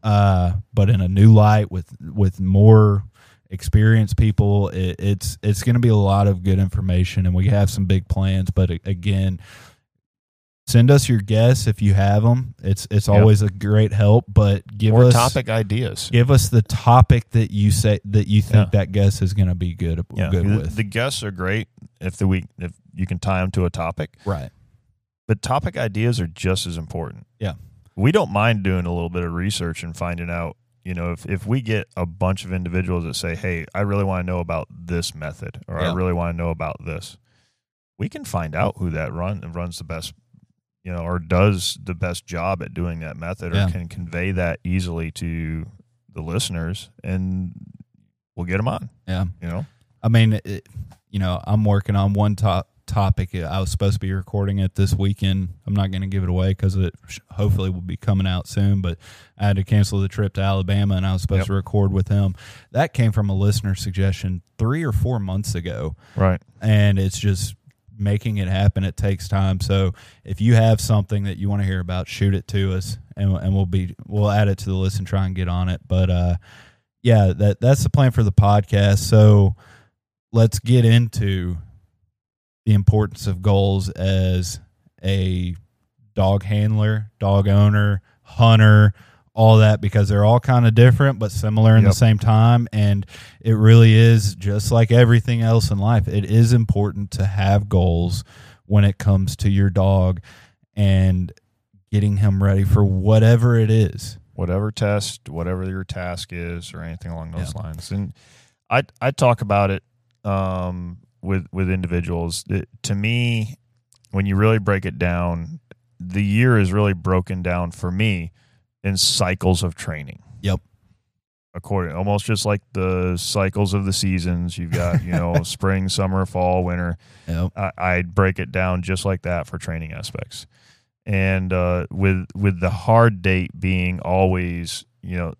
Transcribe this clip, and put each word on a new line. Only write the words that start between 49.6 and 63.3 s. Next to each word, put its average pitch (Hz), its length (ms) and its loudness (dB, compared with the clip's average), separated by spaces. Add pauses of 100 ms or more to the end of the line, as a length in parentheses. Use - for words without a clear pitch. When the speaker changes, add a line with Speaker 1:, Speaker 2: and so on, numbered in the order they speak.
Speaker 1:
I 113 60 0
mean, 113 360 4
it, - 220 -12 (440)
you 101 80 -6
know, 92 280 -4
I'm 107 180 0
working 101 300 0
on 101 200 0
one 104 220 0
top 95 320 -2 (180)
topic. 95 500 -2
I 85 240 -6
was 92 100 -4
supposed 98 240 -2
to 104 60 -6
be 95 120 -6
recording 98 460 -4
it 95 160 -2
this 98 200 0
weekend. 95 560 -2 (140)
I'm 101 100 -4
not 98 180 -2
gonna 95 160 -6
give 95 160 -4
it 90 40 -4
away 92 260 0
'cause 95 200 -2
it 92 180 -2 (140)
sh-, - 140 -18 (120)
hopefully 95 380 -2
will 90 120 -6
be 90 140 -10
coming 98 300 -2
out 90 220 -4
soon, 101 320 0
but 87 180 -6 (400)
I 101 80 -2
had 101 100 2
to 98 80 -2
cancel 104 360 0
the 98 80 -2
trip 101 260 -4
to 98 80 -6
Alabama, 98 540 0
and 92 100 -2
I 95 60 -2
was 92 100 -4
supposed 98 200 -2
Speaker 2:
Yep. 98 60 -4
Speaker 1:
to 95 40 -4
record 98 400 0
with 95 160 -2
him. 101 260 0 (380)
That 147 200 -2
came 113 200 0
from 104 160 0
a 95 60 -2